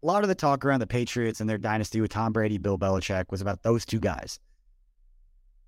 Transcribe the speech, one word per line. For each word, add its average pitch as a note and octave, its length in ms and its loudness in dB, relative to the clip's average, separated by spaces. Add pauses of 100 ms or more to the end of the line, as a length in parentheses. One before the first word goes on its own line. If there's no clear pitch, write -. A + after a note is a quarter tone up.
A D3 40 -4
lot G3 160 2
of G#3 60 4
the F#3 60 2
talk C#3 300 2
around C3+ 160 4
the G#2+ 60 -2
Patriots A#2 540 -2
and A2 100 0
their A2 80 0
dynasty A2 420 -2
with G#2+ 100 2
Tom A2 220 0
Brady, G#2+ 260 0
Bill G2 200 0
Belichick F#2+ 520 0
was F#2+ 100 -4
about G2 220 -4
those A#2 220 2
two A2+ 160 -2
guys. F#2 380 -4 (1300)